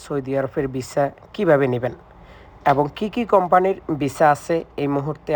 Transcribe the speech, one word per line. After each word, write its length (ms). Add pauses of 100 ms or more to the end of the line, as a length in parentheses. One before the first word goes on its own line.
সৌদি 340
আরবের 360
ভিসা 280 (320)
কিভাবে 380
নেবেন 200 (800)
এবং 140 (120)
কি 180
কি 80 (120)
কোম্পানির 420 (240)
ভিসা 340
আছে 200 (280)
এই 120
মুহূর্তে 400